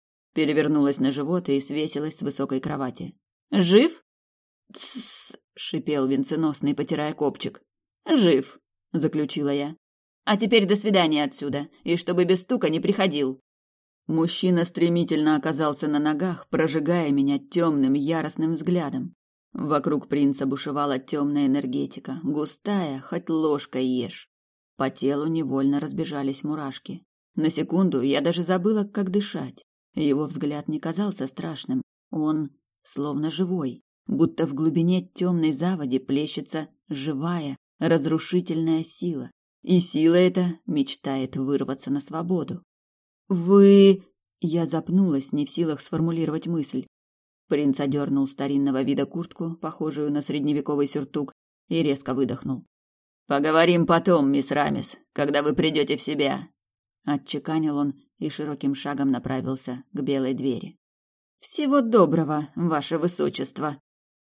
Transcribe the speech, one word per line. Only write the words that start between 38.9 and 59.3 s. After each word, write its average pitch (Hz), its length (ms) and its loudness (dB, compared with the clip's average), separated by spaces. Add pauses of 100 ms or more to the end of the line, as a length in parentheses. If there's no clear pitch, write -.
И 180 180 4
сила 165 340 2
эта 180 520 2
мечтает 135 720 -4
вырваться 135 540 -4
на 143 100 -2
свободу. 170 600 -4 (680)
«Вы...» 196 760 8 (360)
Я 165 260 0
запнулась, 160 680 0
не 143 120 0
в 139 60 -6
силах 160 300 -2
сформулировать 160 680 -2
мысль. 151 400 -4 (600)
Принц 147 320 2
одернул 139 480 0
старинного 139 540 0
вида 139 220 0
куртку, 165 520 -8
похожую 151 560 -6
на 147 100 -2
средневековый 143 640 -2
сюртук, 139 460 -6 (340)
и 165 160 0
резко 139 320 -2
выдохнул. 127 500 -4 (600)
«Поговорим 160 580 4
потом, 143 460 4
мисс 139 220 0
Рамис, 143 440 -2 (160)
когда 143 300 0
вы 147 120 0
придете 151 420 2
в 147 60 -10
себя», 143 460 -2 (560)
отчеканил 147 720 -2
он 143 160 -2 (240)
и 151 120 -6
широким 143 460 -4
шагом 139 340 -2
направился 131 720 -4 (100)